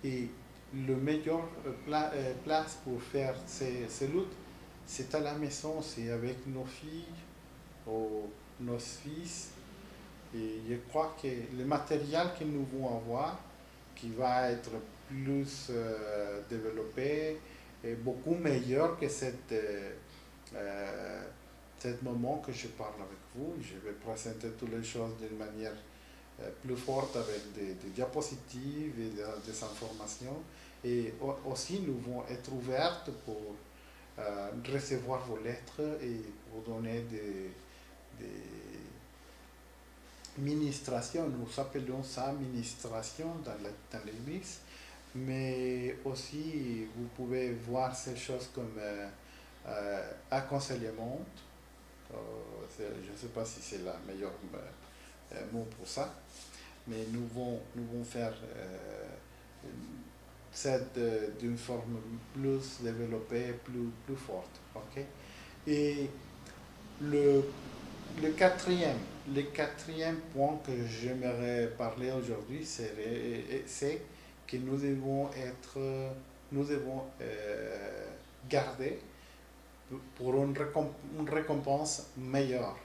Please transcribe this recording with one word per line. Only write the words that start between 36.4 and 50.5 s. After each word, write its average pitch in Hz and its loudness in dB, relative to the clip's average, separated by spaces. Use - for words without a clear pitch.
pour 113 -6
donner 113 0
des, 104 -4
des 104 -8
ministrations. 143 2
Nous 123 0
appelons 131 0
ça 135 0
ministration 123 -2
dans 120 -4
la, 101 -4
dans 113 -6
l'église. 127 -4
Mais 127 2
aussi, 135 0
vous 120 -2
pouvez 127 2
voir 123 2
ces 127 -2
choses 127 -2
comme, 110 -4
euh, 104 -2
euh, 104 0
aconseillement. 120 0